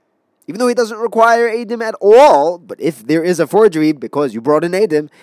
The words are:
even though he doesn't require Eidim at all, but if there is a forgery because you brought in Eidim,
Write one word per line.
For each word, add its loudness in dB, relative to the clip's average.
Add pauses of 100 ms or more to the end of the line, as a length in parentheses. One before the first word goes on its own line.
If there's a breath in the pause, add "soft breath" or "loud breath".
(480)
even -12
though -2
he -2
doesn't -4
require 0
Eidim -8
at -8
all, 4
but -18
if -6
there 0
is -2
a -2
forgery 2
because -6
you -10
brought 0
in -6
Eidim, -2 (140 loud breath)